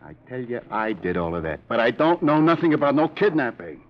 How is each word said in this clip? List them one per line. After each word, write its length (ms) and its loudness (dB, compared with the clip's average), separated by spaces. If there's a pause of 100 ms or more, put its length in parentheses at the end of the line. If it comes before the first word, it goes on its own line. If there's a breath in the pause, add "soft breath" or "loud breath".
I 120 -20 (120)
tell 140 -10
you, 300 -8
I 240 -2
did 240 -4
all 160 -2
of 80 -4
that. 260 -6
But 120 0
I 100 4
don't 320 2
know 180 4
nothing 320 4
about 220 2
no 140 2
kidnapping. 800 -2